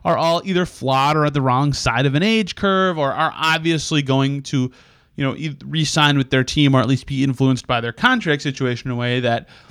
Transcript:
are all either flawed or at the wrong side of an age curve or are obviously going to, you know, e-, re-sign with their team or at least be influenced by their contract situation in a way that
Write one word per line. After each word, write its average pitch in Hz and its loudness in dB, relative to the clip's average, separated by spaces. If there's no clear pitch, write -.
are 165 2
all 165 0
either 180 0
flawed 135 0
or 151 2
at 143 0
the 143 0
wrong 131 2
side 123 0
of 139 2
an 156 2
age 220 0
curve 190 0
or 139 0
are 156 -2
obviously 160 0
going 135 0
to, 127 -2
you 143 -4
know, 131 -2
e-, 151 -8
re-sign 147 2
with 135 0
their 131 2
team 143 2
or 131 6
at 113 2
least 131 -2
be 135 -2
influenced 131 0
by 120 -2
their 117 -6
contract 180 0
situation 131 -4
in 123 -4
a - -6
way 120 -2
that 120 -2